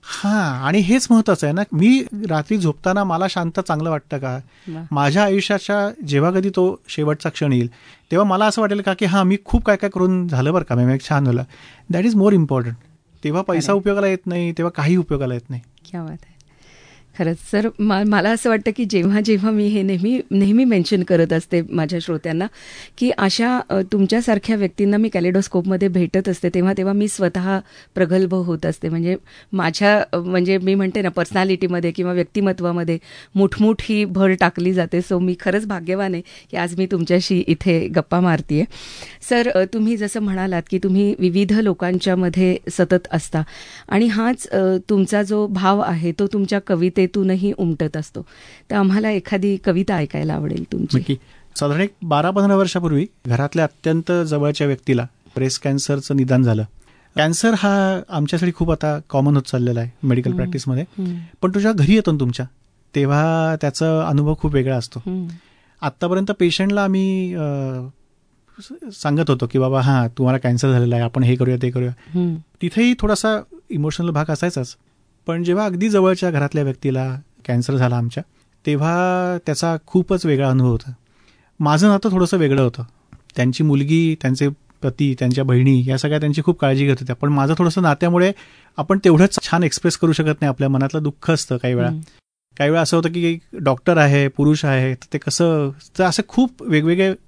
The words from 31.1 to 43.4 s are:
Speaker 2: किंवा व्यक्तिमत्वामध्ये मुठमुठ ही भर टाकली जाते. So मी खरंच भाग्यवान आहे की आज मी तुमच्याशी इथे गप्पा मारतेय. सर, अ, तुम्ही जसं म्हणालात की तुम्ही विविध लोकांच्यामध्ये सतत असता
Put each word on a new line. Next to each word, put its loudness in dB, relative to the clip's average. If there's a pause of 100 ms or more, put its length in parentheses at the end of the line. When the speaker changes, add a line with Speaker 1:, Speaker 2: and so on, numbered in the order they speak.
Speaker 2:
किंवा -4
व्यक्तिमत्वामध्ये -2 (380)
मुठमुठ 4
ही 0
भर 2
टाकली 0
जाते. -2
So -2
मी 0
खरंच -2
भाग्यवान -4
आहे -6 (280)
की -6
आज -6
मी 0
तुमच्याशी 0
इथे 0
गप्पा -2
मारतेय. 0 (640)
सर, 2
अ, 2 (100)
तुम्ही 0
जसं -6
म्हणालात -2
की -2
तुम्ही 2
विविध 2
लोकांच्यामध्ये 0 (140)
सतत 0
असता -2 (480)